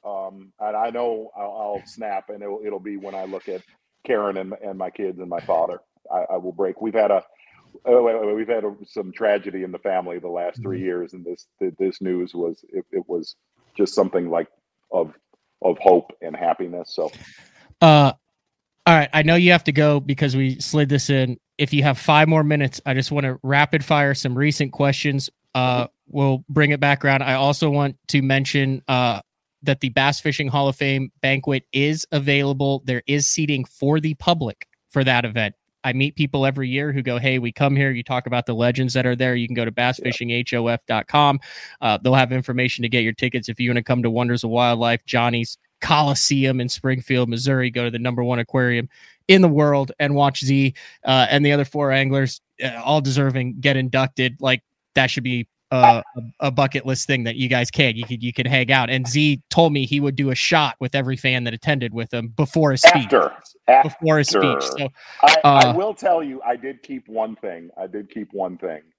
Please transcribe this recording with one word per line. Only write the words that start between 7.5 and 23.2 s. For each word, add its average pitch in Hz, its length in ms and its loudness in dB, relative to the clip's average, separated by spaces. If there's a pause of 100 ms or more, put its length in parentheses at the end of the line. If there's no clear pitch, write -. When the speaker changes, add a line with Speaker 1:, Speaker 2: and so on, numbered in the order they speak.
Speaker 1:
oh, 123 180 6
wait, 113 160 2
wait, 107 80 -2
wait, 107 80 -2
we've 110 120 -4
had 113 180 -2
a, 104 100 -6 (100)
some 95 260 -10
tragedy 101 520 -2
in 92 80 -8
the 90 80 -10
family 90 400 -4
the 87 80 -12
last 87 340 -6
three 95 160 -8
Speaker 2:
Mm-hmm. 92 80 -6
Speaker 1:
years, 87 280 -6
and 90 120 -16
this, 87 220 -12 (120)
th-, 92 200 -4
this 95 220 -2
news 90 340 -4
was, 85 360 -6
it, 92 200 -8
it 92 160 -6
was 85 280 -6 (400)
just 98 200 0
something, 90 340 0
like, 82 180 -2 (440)
of, 82 220 -2 (500)
of 90 140 0
hope 90 340 4 (120)
and 80 120 -12
happiness. 87 600 -6
So, 78 160 -6 (720)
Speaker 2:
Uh, 147 320 8 (720)
all 170 80 8
right. 147 180 2
I 156 80 2
know 160 140 4
you 175 160 6
have 175 140 4
to 160 60 0
go 147 280 4
because 135 360 -2
we 131 240 0
slid 147 300 0
this 139 220 0
in. 131 260 0 (220)
If 147 120 -2
you 143 120 2
have 139 160 2
five 156 280 6
more 160 160 4
minutes, 147 440 0
I 135 80 0
just 131 160 -2
wanna 139 320 -2